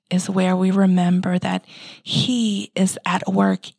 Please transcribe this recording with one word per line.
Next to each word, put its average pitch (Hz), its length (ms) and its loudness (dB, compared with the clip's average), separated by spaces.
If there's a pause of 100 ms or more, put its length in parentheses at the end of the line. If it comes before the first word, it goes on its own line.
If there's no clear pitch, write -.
(120)
is 185 180 -2
where 185 260 0
we 185 140 0
remember 180 680 2
that 185 260 -4 (380)
he 220 720 -2
is 190 320 0
at 180 200 -4
work 190 520 0